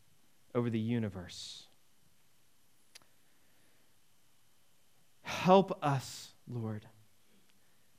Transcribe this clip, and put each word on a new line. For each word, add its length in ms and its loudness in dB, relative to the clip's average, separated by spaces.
over 160 0
the 100 0
universe. 880 -6
Help 600 4
us, 500 -4
Lord, 360 -6